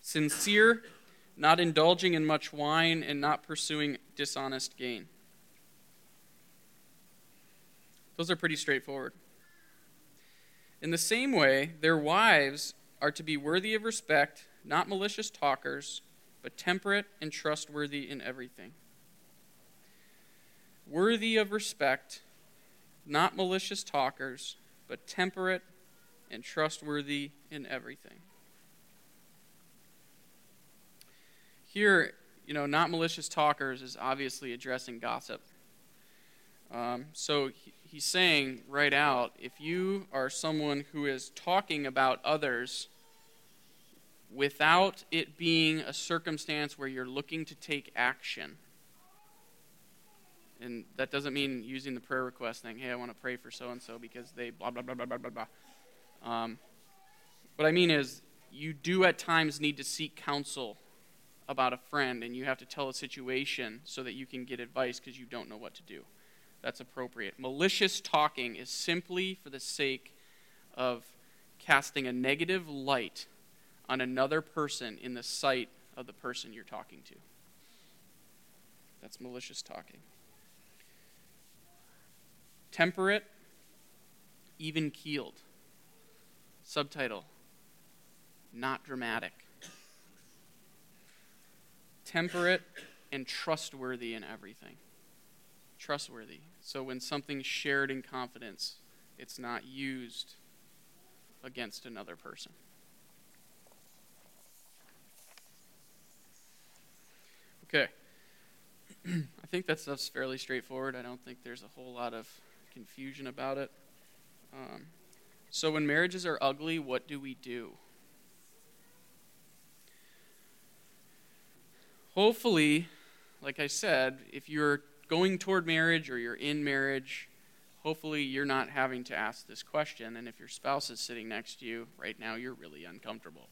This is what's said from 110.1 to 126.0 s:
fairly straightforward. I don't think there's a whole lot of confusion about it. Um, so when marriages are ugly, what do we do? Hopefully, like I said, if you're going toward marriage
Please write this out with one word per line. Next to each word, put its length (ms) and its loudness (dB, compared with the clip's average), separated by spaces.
fairly 260 -6
straightforward. 580 -6
I 60 -10
don't 240 -14
think 180 -16
there's 200 -14
a 180 -20
whole 140 -16
lot 180 -6
of 160 -12
confusion 520 -14
about 300 -4
it. 140 -6
Um, 360 -16
so 200 0
when 160 0
marriages 400 2
are 160 -2
ugly, 360 0
what 300 -4
do 100 -8
we 160 -10
do? 380 -10
Hopefully, 720 6
like 180 -8
I 80 -2
said, 520 2
if 180 -14
you're 340 2
going 300 4
toward 280 0
marriage 440 2